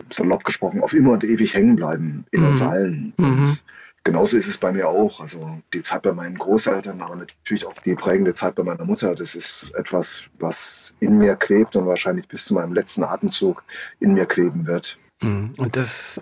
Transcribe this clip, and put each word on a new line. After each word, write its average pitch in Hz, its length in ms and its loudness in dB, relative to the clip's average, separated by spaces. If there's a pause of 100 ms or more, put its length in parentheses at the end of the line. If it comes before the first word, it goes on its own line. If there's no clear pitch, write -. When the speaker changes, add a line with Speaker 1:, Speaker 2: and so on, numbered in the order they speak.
(100)
Speaker 1:
salopp - 340 0
gesprochen, - 380 -2
auf - 100 -2
immer 135 200 6
und 110 120 0
ewig 110 300 2
hängen 110 220 6
bleiben 80 560 -4
in 165 100 4
Speaker 2:
Mhm. 151 60 6
Speaker 1:
uns 139 120 4
allen. 175 560 -2
Speaker 2:
Mhm. 135 280 4
Speaker 1:
Und 143 180 0 (420)
genauso 104 320 2
ist 98 100 0
es 101 120 -4
bei 92 140 0
mir 95 160 0
auch. 101 320 2
Also 80 380 -10 (140)
die 87 80 -4
Zeit - 220 -4
bei 98 100 2
meinen 87 240 -8
Großeltern, 95 640 0
aber 85 160 -10
natürlich 90 500 -8
auch 82 60 -12 (100)
die 90 120 2
prägende 92 400 2
Zeit - 220 -4
bei - 60 0
meiner 85 220 -4
Mutter, 98 300 0
das 82 200 -8
ist - 400 -2
etwas, - 500 -2 (140)
was - 600 -2
in 208 160 4
mir 202 180 6
klebt - 420 2
und 92 100 0
wahrscheinlich 90 420 -2
bis - 160 -6
zu - 80 0
meinem 92 220 -2
letzten - 300 -2
Atemzug - 600 -2 (360)
in 101 120 4
mir 95 140 2
kleben 85 400 0
wird. 85 320 -6 (240)
Speaker 2:
Mhm. 104 340 -2
Und 123 200 -4
das - 460 -4